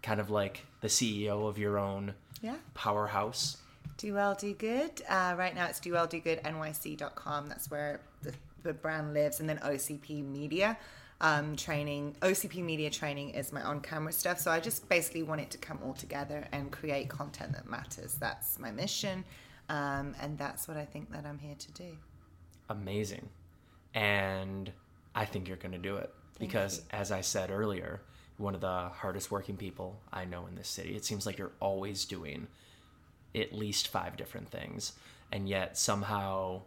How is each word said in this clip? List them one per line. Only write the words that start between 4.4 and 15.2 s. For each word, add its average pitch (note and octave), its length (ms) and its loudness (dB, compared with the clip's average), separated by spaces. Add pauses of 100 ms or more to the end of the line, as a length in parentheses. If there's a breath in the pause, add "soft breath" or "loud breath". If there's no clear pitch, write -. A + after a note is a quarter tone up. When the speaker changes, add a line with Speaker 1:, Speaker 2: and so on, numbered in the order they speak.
Speaker 2:
good. A#3+ 540 0
Uh, F#3 280 4
right F3+ 200 2
now F3 100 2
it's - 140 -2
do F3 120 -2
well, E3+ 140 6
do E3 140 -2
good D#3+ 240 2
N D#3 140 -2
Y D#3 120 -2
C D3+ 240 -4
dot D3 220 -6
com. D3 320 -2
That's - 200 -8
where D3 320 -2 (220)
the, C#3+ 100 -4 (300)
the D#3 120 0
brand D#3 380 -2
lives. D3 280 6
And D#3 80 0
then D3+ 160 2
O C#3+ 120 4
C C#3+ 200 -2
P D3 260 -4
Media, D3 560 2 (420 loud breath)
um, D3+ 360 6
training. D3 640 0
O F#3+ 100 8
C G3 140 2
P F3 160 -2
Media D#3 280 2
training C#3+ 400 -2
is C#3 220 -2
my C#3+ 100 -2
on-camera D#3 500 -2
stuff. F3+ 260 2
So E3+ 140 4
I E3+ 80 6
just A3 280 -2
basically E3 360 4